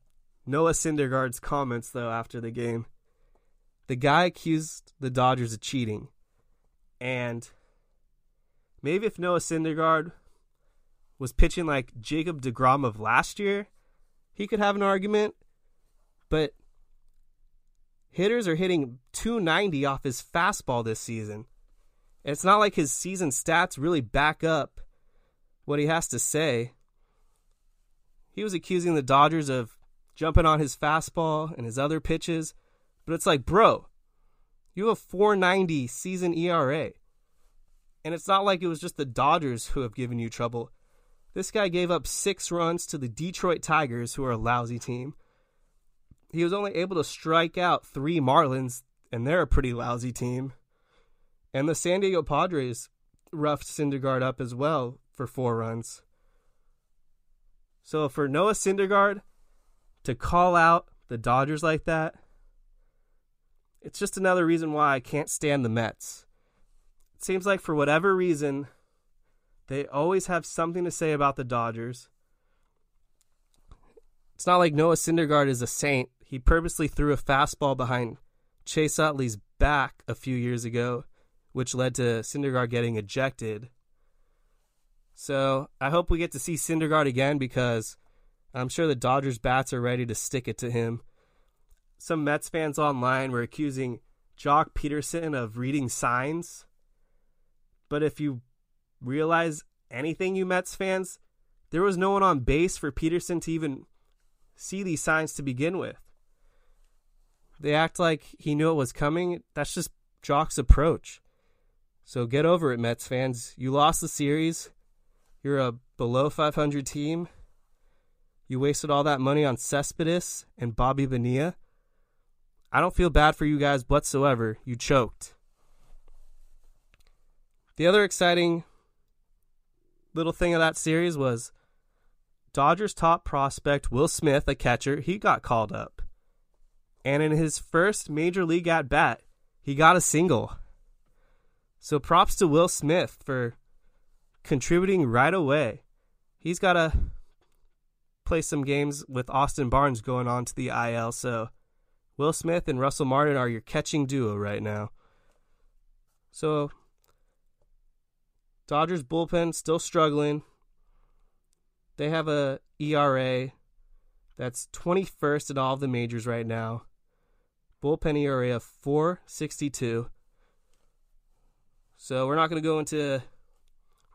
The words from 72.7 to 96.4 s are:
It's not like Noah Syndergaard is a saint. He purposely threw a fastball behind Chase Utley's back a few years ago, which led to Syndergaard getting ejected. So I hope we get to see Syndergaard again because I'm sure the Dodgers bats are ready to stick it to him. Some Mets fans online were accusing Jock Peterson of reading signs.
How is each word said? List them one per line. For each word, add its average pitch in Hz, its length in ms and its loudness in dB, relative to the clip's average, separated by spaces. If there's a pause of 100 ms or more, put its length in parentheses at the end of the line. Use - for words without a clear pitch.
It's - 120 -10
not 180 120 8
like 170 160 6
Noah 160 200 6
Syndergaard 151 540 4
is 123 140 0
a 120 40 -2
saint. 135 440 0 (140)
He 131 140 -10
purposely 165 500 2
threw 147 240 0
a 135 40 0
fastball 139 600 0
behind 123 420 -4 (460)
Chase - 340 0
Utley's 135 400 0 (200)
back 139 500 2
a 117 60 -4
few 131 220 -6
years 120 280 -4
ago, 120 400 -4 (480)
which 131 220 -4
led 127 220 -2
to 120 260 0
Syndergaard 127 480 -2
getting 117 260 0
ejected. 113 720 -6 (1500)
So 135 540 -2 (120)
I 135 100 -2
hope 170 200 2
we 170 80 2
get 170 140 -4
to 139 60 -10
see 170 160 -6
Syndergaard 156 520 0
again 135 320 2
because 123 580 -2 (560)
I'm 127 160 -4
sure 165 200 0
the 139 80 2
Dodgers 127 420 0
bats 131 340 0
are 127 80 -2
ready 123 260 -2
to 113 80 -4
stick - 340 -6
it 113 100 -6
to 123 120 -6
him. 117 320 -2 (960)
Some 160 260 -2
Mets 147 240 0
fans 156 300 -2
online 131 520 0
were 120 120 -2
accusing 131 580 -4 (360)
Jock 147 380 2
Peterson 151 600 -4
of 117 240 -6
reading 131 300 -2
signs. 139 760 -4 (1200)